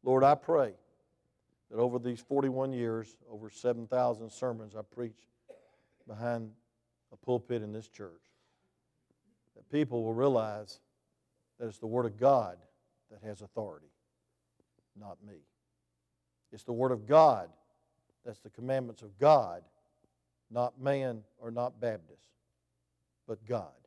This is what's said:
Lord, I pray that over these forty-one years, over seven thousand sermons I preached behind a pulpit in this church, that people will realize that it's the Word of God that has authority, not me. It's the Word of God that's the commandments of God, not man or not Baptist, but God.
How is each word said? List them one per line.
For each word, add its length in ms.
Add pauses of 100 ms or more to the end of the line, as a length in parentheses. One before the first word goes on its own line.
Lord, 220
I 100
pray 380 (960)
that 80
over 220
these 200
forty-one 520
years, 440 (140)
over 180
seven 380
thousand 440
sermons 460
I 60
preached 460 (760)
behind 440 (640)
a 40
pulpit 460
in 100
this 160
church, 220 (1400)
that 160
people 320
will 100
realize 680 (760)
that 80
it's 120
the 80
Word 180
of 140
God 400 (520)
that 120
has 180
authority, 520 (1080)
not 160 (100)
me. 100 (1160)
It's 120
the 80
Word 200
of 140
God 420 (760)
that's 160
the 100
commandments 520
of 160
God, 440 (880)
not 300
man 420 (160)
or 120
not 300
Baptist, 480 (1000)
but 200
God. 260 (140)